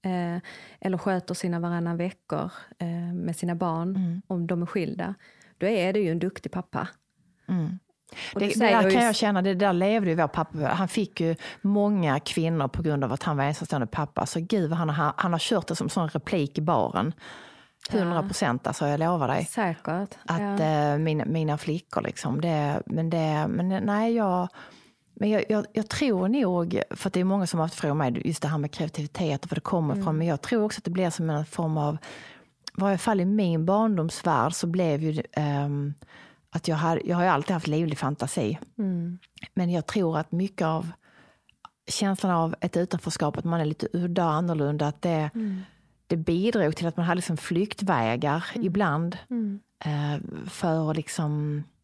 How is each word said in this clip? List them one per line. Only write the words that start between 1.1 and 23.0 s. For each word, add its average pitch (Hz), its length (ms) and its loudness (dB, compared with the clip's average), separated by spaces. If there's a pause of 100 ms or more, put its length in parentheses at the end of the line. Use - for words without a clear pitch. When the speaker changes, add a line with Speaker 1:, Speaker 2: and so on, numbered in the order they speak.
Speaker 1:
sina 170 260 -2
varannan 170 360 0
veckor, 170 540 -4 (280)
eh, 170 360 -4
med 170 220 -4
sina 175 180 -2
barn, 170 420 -2
Speaker 2:
Mm. 180 300 -2
Speaker 1:
om 175 200 -2
de 175 160 0
är 170 40 -2
skilda, 180 480 -4 (440)
då - 80 0
är 190 260 2
det 208 80 2
ju 180 100 2
en 165 80 0
duktig 180 340 -4
pappa. - 360 -6 (600)
Speaker 2:
Mm. 175 300 -2 (560)
Speaker 1:
Och 202 60 -2
Speaker 2:
Det, 202 60 2
Speaker 1:
du 202 60 0
Speaker 2:
det 220 60 -2
Speaker 1:
säger 220 180 6
Speaker 2:
där 214 80 6
Speaker 1:
ju 190 60 6
Speaker 2:
kan 240 100 6
Speaker 1:
s- 240 60 6
Speaker 2:
jag 214 100 2
känna, 202 260 2
det 196 120 2
där 190 180 2
levde 196 380 2
ju 160 60 2
vår 160 120 4
pappa. - 300 -2 (100)
Han 180 200 2
fick - 320 -2
ju 165 160 2 (260)
många 202 580 4
kvinnor 160 480 0
på - 140 -4
grund 147 220 2
av 117 80 0
att 139 100 -4
han 151 140 0
var 139 80 2
ensamstående 143 420 -2
pappa. - 400 -2
Så 165 140 -4
gud 175 300 0
vad 165 80 0
han 165 120 2
har, 147 260 2
han 175 160 -2
har 170 60 0
kört 190 280 0
det 165 100 -4
som 175 120 -4
sån 165 200 0
replik 151 500 -2
i - 20 0
baren. 147 520 0 (800)
Speaker 1:
Ja. 226 60 2
Speaker 2:
Hundra 175 240 2
procent, 175 440 0
alltså, - 200 0
jag 147 140 2
lovar 160 280 2
dig. 156 160 0
Speaker 1:
Säkert. 180 840 -4
Speaker 2:
Att, 175 140 0
Speaker 1:
Ja. 202 240 0 (280)
Speaker 2:
eh, 147 60 2
mina, 156 260 0
mina 156 340 0
flickor - 440 -4
liksom, - 380 -2
det, 151 460 0
men 160 240 -2